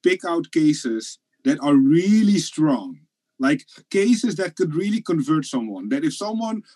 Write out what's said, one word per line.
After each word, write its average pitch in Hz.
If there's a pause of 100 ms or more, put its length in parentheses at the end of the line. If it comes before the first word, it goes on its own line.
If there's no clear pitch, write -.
pick 185
out 170
cases 147 (260)
that 143
are 143
really 190
strong, 143 (380)
like, 139 (240)
cases 220
that 180
could 165
really 208
convert 156
someone? 107
That 143
if 151
someone 220 (140)